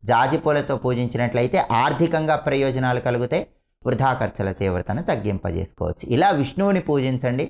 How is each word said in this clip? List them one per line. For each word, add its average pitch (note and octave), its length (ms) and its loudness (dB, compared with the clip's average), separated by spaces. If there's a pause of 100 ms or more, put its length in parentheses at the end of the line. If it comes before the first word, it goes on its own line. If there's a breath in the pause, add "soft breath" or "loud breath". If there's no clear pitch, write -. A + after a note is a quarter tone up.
జాజి C3 360 2
పూలతో D3 380 0
పూజించినట్లయితే A#2+ 800 0 (140)
ఆర్థికంగా D3+ 640 2
ప్రయోజనాలు C3 640 0
కలుగుతాయి, B2 440 -2 (380)
వృధా B2+ 320 2
ఖర్చుల G2 380 -4
తీవ్రతను F#2+ 500 -2
తగ్గింపజేసుకోవచ్చు. F#2+ 1040 -4
ఇలా E3+ 220 4
విష్ణువుని F3+ 520 0
పూజించండి. C3 680 0